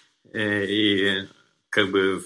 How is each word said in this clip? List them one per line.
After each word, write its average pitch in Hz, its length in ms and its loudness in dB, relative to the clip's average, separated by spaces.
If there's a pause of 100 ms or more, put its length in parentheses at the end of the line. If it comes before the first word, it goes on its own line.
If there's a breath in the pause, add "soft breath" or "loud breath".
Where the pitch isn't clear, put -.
(320 loud breath)
э, 104 340 -2
и 98 640 0 (420)
как 101 200 0
бы 95 360 0